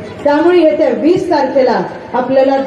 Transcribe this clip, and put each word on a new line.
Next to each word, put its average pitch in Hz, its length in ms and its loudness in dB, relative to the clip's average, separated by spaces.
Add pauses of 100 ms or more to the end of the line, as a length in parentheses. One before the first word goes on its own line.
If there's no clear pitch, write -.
(240)
त्यामुळे 311 360 4
येत्या 311 280 2 (120)
वीस 349 300 0
तारखेला 254 500 0 (340)
आपल्याला 269 420 0 (100)